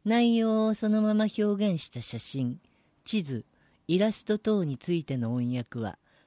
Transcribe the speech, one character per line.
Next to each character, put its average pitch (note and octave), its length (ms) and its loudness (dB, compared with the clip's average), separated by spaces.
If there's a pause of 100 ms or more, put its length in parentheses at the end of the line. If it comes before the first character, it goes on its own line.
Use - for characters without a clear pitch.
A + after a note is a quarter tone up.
内 A#3 320 4
容 A3 300 2
を A3 80 2
そ G#3+ 140 -2
の G#3+ 140 4
ま G#3+ 120 2
ま G#3+ 120 2
表 G#3 160 -2
現 G3+ 380 0
し - 100 -12
た A#2+ 100 -10
写 A#2 180 -10
真、 B2+ 420 -4 (440)
地 G#3+ 180 -2
図、 C3+ 220 -8 (420)
イ F3 120 2
ラ G#3+ 120 2
ス - 140 -8
ト G#3+ 140 0
等 G3+ 260 0
に C#3 140 -4
つ - 140 -4
い E3 120 0
て C3+ 120 -4
の A#2 180 -2
音 B2 200 -2
訳 A#2+ 260 -6
は G#2 180 -6 (280)